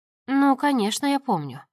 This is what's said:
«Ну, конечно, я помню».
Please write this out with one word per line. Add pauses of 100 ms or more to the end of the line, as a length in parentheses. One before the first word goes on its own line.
(280)
«Ну,
конечно,
я
помню».